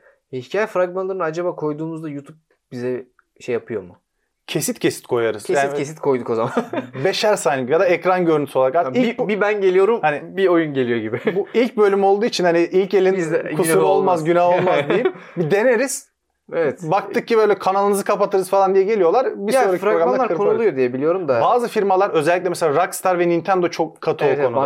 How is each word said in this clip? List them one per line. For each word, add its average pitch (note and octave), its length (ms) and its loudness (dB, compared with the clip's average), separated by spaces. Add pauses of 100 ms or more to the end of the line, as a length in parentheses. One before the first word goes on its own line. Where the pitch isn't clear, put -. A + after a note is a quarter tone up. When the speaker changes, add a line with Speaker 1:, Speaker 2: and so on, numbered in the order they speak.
(320)
Speaker 1:
E, C3 60 -8
hikaye F#3+ 280 -4
fragmanlarını F#3 560 -4
acaba E3 320 -4
koyduğumuzda D#3+ 540 -8
YouTube C#3+ 300 -14 (340)
bize B2 340 -6 (340)
şey B2+ 120 -6
yapıyor A2 300 -6
mu? F2+ 140 -20 (520)
Speaker 2:
Kesit G3 300 -4
kesit - 280 -4
koyarız. A2+ 380 -2
Speaker 1:
Kesit C#3 200 0
Speaker 2:
Yani C#3 120 -4
Speaker 1:
kesit D3+ 240 -6
koyduk B2 300 -2
o A#2 40 0
zaman. A2+ 180 -2 (240)
<laughs> C3+ 280 -10
Speaker 2:
beşer G3 320 0
saniye C3+ 340 -2
ya D#3+ 100 2
da G3 60 2
ekran F3+ 400 0
görüntüsü D3 320 0
olarak. C3 160 2
Speaker 1:
Ya E3 200 0
Speaker 2:
İlk A#3+ 240 0
Speaker 1:
bir, - 0 -
Speaker 2:
bu A3 100 -2
Speaker 1:
bir G3+ 120 -2
ben G#3 200 0
geliyorum, F#3+ 420 2
Speaker 2:
hani D#3+ 340 -4
Speaker 1:
bir F#3+ 120 2
oyun E3 260 2
geliyor A#2+ 240 0
gibi. A2 220 -4 (160)
Speaker 2:
bu G3 180 -2
ilk A3+ 220 0
bölüm G3 280 2
olduğu G3+ 200 2
için A#3+ 200 -2
hani E3+ 140 2
ilk F3+ 360 0
elin F#3+ 220 4
Speaker 1:
Biz E3 160 -4
de D#3+ 220 -4
Speaker 2:
kusuru E3 240 2
Speaker 1:
günah F#3+ 120 2
Speaker 2:
olmaz, - 80 2
Speaker 1:
olmaz. F3 260 0
Speaker 2:
günah F3 240 2
olmaz F3+ 360 2
Speaker 1:
<laughs> D3 40 -8
Speaker 2:
deyip A3+ 260 0 (220)
bir E3 140 -2
deneriz. A#3+ 580 0 (440)
Speaker 1:
Evet. D#3 300 -2
Speaker 2:
Baktık G3 460 -2
ki A3+ 80 2
böyle G#3 220 4
kanalınızı G3 460 0
kapatırız F#3+ 460 0
falan G3 240 4
diye F#3+ 100 6
geliyorlar. G3+ 600 2
Bir A3 60 0
Speaker 1:
Ya C4 100 4
Speaker 2:
sonraki F#3 180 2
programda G3 240 2
Speaker 1:
fragmanlar B3+ 240 0
Speaker 2:
kırparız. G3+ 220 0
Speaker 1:
konuluyor G#3+ 260 0
diye B2+ 160 2
biliyorum D#3 360 -2
da. A#2+ 120 2
Speaker 2:
Bazı A3+ 280 2
firmalar G3 420 2
özellikle E3+ 380 0
mesela E3 360 0
Rockstar F#3 340 -2
ve F3 100 2
Nintendo E3+ 400 0
çok E3 320 -6
katı D#3 240 -2
Speaker 1:
Evet, C#3+ 140 2
Speaker 2:
o - 20 -2
Speaker 1:
evet, B2+ 120 0
Speaker 2:
konuda. C3 140 0